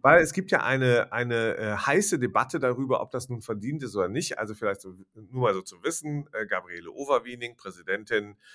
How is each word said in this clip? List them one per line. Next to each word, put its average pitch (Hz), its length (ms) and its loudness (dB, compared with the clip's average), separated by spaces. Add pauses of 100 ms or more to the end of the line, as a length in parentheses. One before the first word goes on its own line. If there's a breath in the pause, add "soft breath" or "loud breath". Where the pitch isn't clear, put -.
weil 160 180 10
es 151 120 0
gibt 185 180 -4
ja 143 100 4
eine, 127 500 2
eine, 117 460 0
äh, 107 180 -2
heiße 165 440 2
Debatte 123 400 0
darüber, 127 420 0
ob - 80 -8
das 127 200 -8
nun 117 120 -8
verdient 117 400 -6
ist 113 140 -10
oder 92 120 2
nicht. 131 300 -4
Also 110 160 -6
vielleicht 104 280 -4
so, 95 120 -16 (220)
nur 110 260 -10
mal 107 140 4
so 95 80 -6
zu 90 200 -14
wissen, 147 500 -6
äh, 107 120 -6
Gabriele 87 460 -8
Overweening, 120 640 -4
Präsidentin 104 800 -4 (200 soft breath)